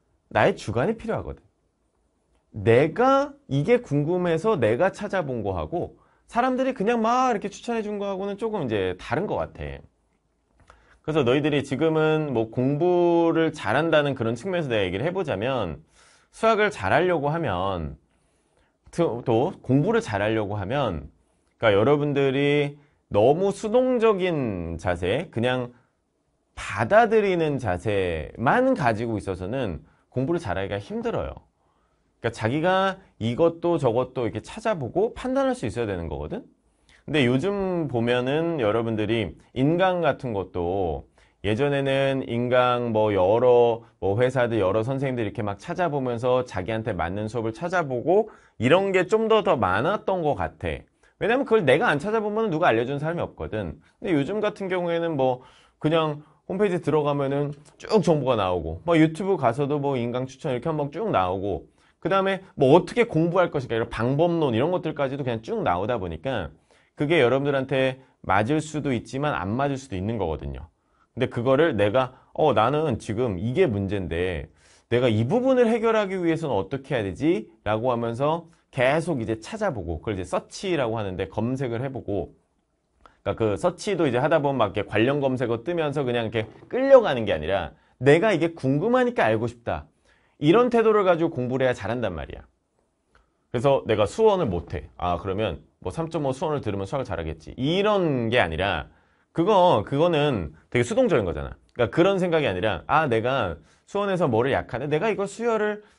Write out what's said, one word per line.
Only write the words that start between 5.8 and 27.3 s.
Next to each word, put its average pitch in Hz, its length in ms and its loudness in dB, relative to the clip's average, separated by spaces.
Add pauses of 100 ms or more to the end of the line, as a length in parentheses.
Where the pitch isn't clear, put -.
사람들이 254 460 -2
그냥 233 260 0
막 247 300 2
이렇게 220 180 -4
추천해 233 320 -6
준 208 160 -8
거하고는 196 400 -6
조금 208 260 -4
이제 98 360 -2
다른 151 260 -4
것 165 100 -6
같아. 80 280 -6 (1400)
그래서 156 220 0
너희들이 143 400 2
지금은 156 680 0
뭐 113 180 -2
공부를 165 1000 2
잘한다는 147 640 0
그런 117 220 -2
측면에서 180 340 -4
내가 110 140 2
얘기를 92 240 -2
해보자면, 120 760 -4 (460)
수학을 214 400 2
잘하려고 143 600 0
하면, 95 680 -4 (1000)
또, 120 300 0
또 131 280 2 (100)
공부를 175 380 2
잘하려고 104 540 -2
하면, 101 540 -4 (480)
그러니까 104 220 4
여러분들이 143 1000 2 (300)
너무 143 440 4
수동적인 185 1300 0
자세, 90 540 -2
그냥 123 420 -2 (800)
받아들이는 180 1040 2